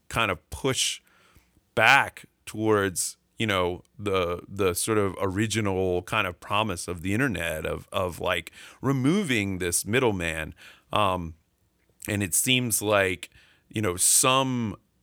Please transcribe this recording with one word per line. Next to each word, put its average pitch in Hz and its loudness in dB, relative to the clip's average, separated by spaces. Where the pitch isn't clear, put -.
kind 113 0
of - -6
push - -2
back 117 4
towards, 104 0
you 113 0
know, 90 0
the, 95 -2
the 98 0
sort 110 0
of 98 0
original 95 0
kind 107 0
of 87 -8
promise 104 -2
of 92 -8
the 98 -2
internet 85 -2
of, 82 -6
of, 90 -4
like, 87 -4
removing 127 0
this 87 -2
middleman. 87 0
Um, 92 0
and 101 -2
it 90 -2
seems 123 0
like, 98 2
you 113 -4
know, 92 0
some, 131 2